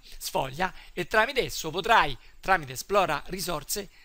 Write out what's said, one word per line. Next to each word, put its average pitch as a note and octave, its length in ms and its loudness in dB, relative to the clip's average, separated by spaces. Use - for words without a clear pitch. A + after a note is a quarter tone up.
sfoglia D#3 560 -2
e F3 120 -4
tramite A#3 360 2
esso D#3+ 260 -6
potrai, F3+ 480 4
tramite D#3+ 320 2
esplora D#3 540 0
risorse, F3 640 -6